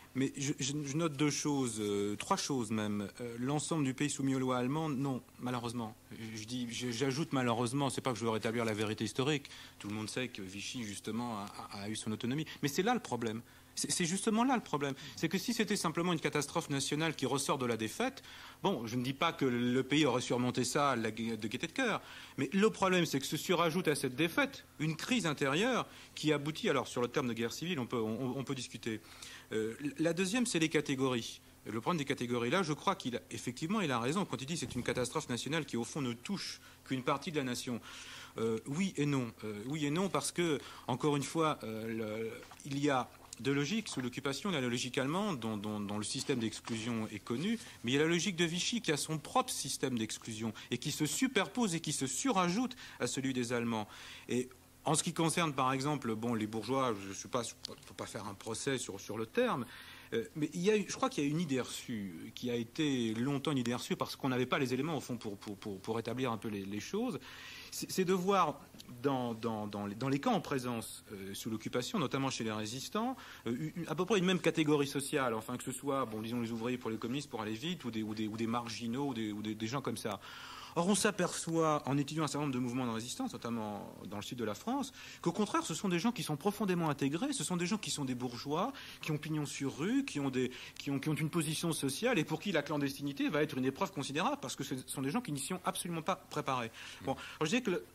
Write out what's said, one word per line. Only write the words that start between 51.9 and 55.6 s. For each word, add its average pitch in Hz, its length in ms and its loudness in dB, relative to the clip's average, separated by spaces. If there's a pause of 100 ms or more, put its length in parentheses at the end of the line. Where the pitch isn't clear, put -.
se 135 160 -2
surajoute 190 640 2 (240)
à 127 80 0
celui 131 260 -2
des 123 200 0
Allemands. 117 340 0 (420)
Et 123 200 0 (380)
en 147 80 4
ce 151 80 2
qui 170 100 -2
concerne, 165 400 2
par 131 200 4